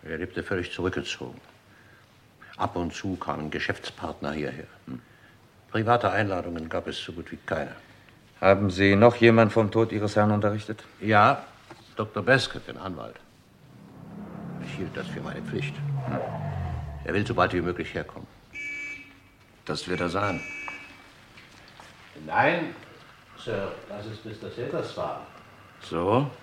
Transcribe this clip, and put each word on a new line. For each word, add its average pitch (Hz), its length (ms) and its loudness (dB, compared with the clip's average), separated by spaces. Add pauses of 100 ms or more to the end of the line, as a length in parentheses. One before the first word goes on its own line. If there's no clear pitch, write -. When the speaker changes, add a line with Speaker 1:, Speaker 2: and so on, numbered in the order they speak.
Speaker 1:
Er 80 140 -8
lebte 87 260 -6
völlig 90 300 -4
zurückgezogen. 71 640 -4 (1160)
Ab - 200 -4
und 87 180 -4
zu 95 220 -6
kamen 76 340 -6
Geschäftspartner - 800 -6
hierher. 69 360 -6 (180)
Hm. 64 160 -12 (760)
Private 113 340 4
Einladungen 87 600 -2
gab 87 160 -4
es - 100 -8
so - 160 -10
gut 82 200 -10
wie 82 120 -12
keine. - 280 -4 (680)
Speaker 2:
Haben 98 300 6
Sie 98 260 6
noch 113 200 10
jemand 113 360 8
vom 107 180 4
Tod 113 220 4
Ihres 104 240 0
Herrn 107 140 6
unterrichtet? 104 520 0 (200)
Speaker 1:
Ja, 107 420 6 (520)
Doktor 107 260 -4
Baskett, - 440 2
den 62 120 -12
Anwalt. 76 380 -10 (1500)
Ich - 120 -10
hielt - 200 -8
das - 120 -8
für - 120 -8
meine - 220 -8
Pflicht. - 320 -6 (320)
Speaker 2:
Hm. - 120 -4 (840)
Speaker 1:
Er 80 80 -2
will 101 140 2
so - 80 -4
bald 90 180 2
wie 90 80 2
möglich 87 320 -4
herkommen. - 340 -8 (1400)
Speaker 3:
Das 78 200 -6
wird 87 140 -2
er 90 80 0
sein. 95 320 -2 (1800)
Speaker 1:
Nein, 160 500 0 (640)
Sir, 98 340 -4 (180)
das 104 180 -10
ist 110 180 -14
Mister 104 260 -12
Slaters - 460 -6
Wagen. - 300 -6 (560)
Speaker 3:
So? 104 480 0 (120)